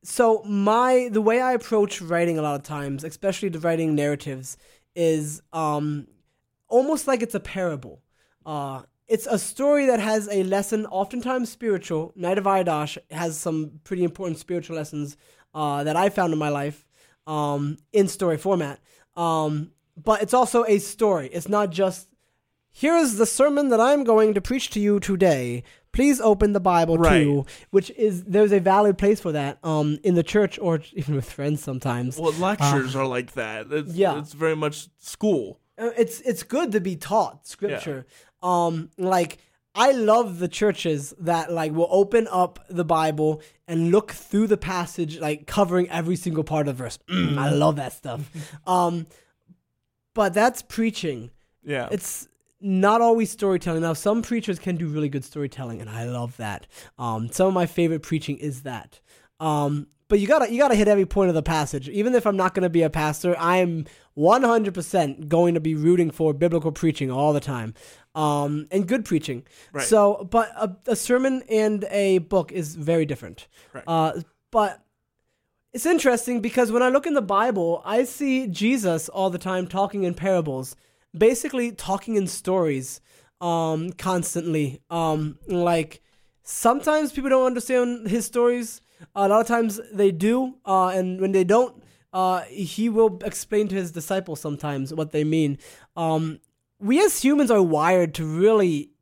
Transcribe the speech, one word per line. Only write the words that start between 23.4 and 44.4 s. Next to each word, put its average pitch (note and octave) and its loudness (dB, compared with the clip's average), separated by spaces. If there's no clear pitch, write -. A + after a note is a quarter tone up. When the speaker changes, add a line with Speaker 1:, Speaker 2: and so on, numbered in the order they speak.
Speaker 1:
that A3+ 4
I'm C#4 4
going A3 4
to G3 0
preach B3+ -6
to G#3 -4
you G#3 2
today. D3 0
Please C4+ 2
open G#3 4
the G3+ 2
Bible E3+ 2
Speaker 2:
Right. D3+ 6
Speaker 1:
to," C#3+ 0
which F#3+ 2
is, G3+ -2
there's G3+ 4
a G3 4
valid F#3+ 4
place G3+ 4
for E3+ -4
that, C#3+ -4
um, D3+ 0
in F#3 2
the E3+ 4
church G#3 0
or E3 0
even C#3 -4
with C3 -4
friends D3 -4
sometimes. B2+ -4
Speaker 2:
Well, D#3+ 0
lectures C#3+ 0
Speaker 1:
Uh, C3+ -2
Speaker 2:
are C3+ 0
like B2 -6
that. A2 -8
It's, D3+ -4
Speaker 1:
yeah. E3+ 2
Speaker 2:
it's D3 -14
very D#3 -2
much D3+ -4
school. D#3+ -2
Speaker 1:
Uh, A#3 -4
it's, A3+ 0
it's A3+ -4
good C4+ -2
to G#3+ 2
be F3+ -4
taught F#3 -2
Speaker 2:
Yeah. - -
Speaker 1:
scripture. C#3 -8
Um, E3+ 0
like, F3+ 0
I B3 6
love A3 2
the F3 -2
churches D#3+ -2
that, E3 -2
like, D#3+ -2
will E3 2
open A3 4
up F3+ 0
the F3 -4
Bible D#3 0
and E3 0
look G#3 2
through G#3 -2